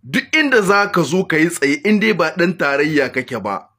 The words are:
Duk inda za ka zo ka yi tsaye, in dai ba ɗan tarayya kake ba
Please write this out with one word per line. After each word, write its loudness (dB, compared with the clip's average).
Duk -6
inda 2
za 2
ka 0
zo 0
ka -2
yi 2
tsaye, -2
in 4
dai 0
ba 0
ɗan 0
tarayya 0
kake -6
ba -6